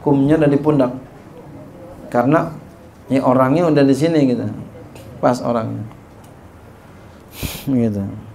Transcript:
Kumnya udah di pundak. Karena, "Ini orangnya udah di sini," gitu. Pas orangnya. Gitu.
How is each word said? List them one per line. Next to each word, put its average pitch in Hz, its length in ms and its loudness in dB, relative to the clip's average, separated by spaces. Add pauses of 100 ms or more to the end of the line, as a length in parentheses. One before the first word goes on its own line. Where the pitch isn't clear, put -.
Kumnya 143 400 2
udah 143 100 4
di 139 60 2
pundak. 135 360 2 (1160)
Karena, 147 460 0 (560)
"Ini 131 100 2
orangnya 131 480 2
udah 147 160 4
di 135 100 4
sini," 151 360 2
gitu. 113 160 -2 (760)
Pas 123 220 0
orangnya. 113 420 -4 (1800)
Gitu. 117 360 0 (320)